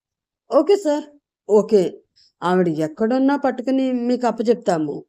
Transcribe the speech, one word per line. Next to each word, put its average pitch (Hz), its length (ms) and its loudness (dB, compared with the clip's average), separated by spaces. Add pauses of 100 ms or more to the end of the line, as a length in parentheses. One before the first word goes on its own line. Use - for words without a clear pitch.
(560)
"ఓకే 311 200 4
సార్, 302 280 -2 (460)
ఓకే, 202 520 2 (420)
ఆవిడ 180 240 2
ఎక్కడున్నా 220 680 0
పట్టుకుని 262 560 -2
మీకు 247 360 -2
అప్పచెప్తాము, 190 800 -2